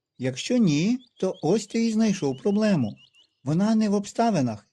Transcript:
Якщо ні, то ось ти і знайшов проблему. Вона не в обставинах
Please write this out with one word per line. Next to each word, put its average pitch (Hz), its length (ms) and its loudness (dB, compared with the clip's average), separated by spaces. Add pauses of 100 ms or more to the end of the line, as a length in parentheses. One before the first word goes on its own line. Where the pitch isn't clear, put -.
(180)
Якщо 131 380 -4
ні, 202 420 2 (180)
то - 260 -4
ось 196 240 0
ти 226 200 -2
і 226 60 -2
знайшов 202 460 0
проблему. 202 580 0 (480)
Вона 190 300 2
не 214 140 2
в 196 60 2
обставинах 202 800 -2